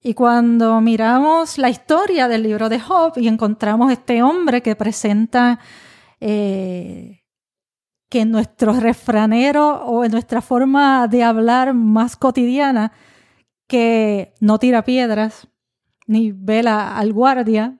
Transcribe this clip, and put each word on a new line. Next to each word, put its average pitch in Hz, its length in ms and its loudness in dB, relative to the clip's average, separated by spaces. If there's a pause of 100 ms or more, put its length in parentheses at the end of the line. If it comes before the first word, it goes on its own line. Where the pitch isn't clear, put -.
Y 233 140 -6
cuando 233 640 2
miramos 254 760 0
la 254 120 0
historia 320 580 0
del 226 160 -2
libro 220 240 -2
de 226 100 -2
Job 330 380 0
y 240 100 0
encontramos 220 640 0
este 240 320 0
hombre 285 400 2
que 214 140 -2
presenta, 226 800 0 (640)
eh, 190 1040 -6 (840)
que 247 120 -2
en 220 100 0
nuestro 220 440 -2
refranero 240 1080 0
o 240 200 -2
en 220 80 0
nuestra 233 280 -4
forma 269 680 2
de 240 160 2
hablar 233 500 0
más 220 420 0
cotidiana, 247 760 0 (760)
que 226 760 0
no 214 180 2
tira 240 260 2
piedras, 226 640 -4 (580)
ni 220 260 0
vela 214 640 -2
al 214 160 -2
guardia 233 680 0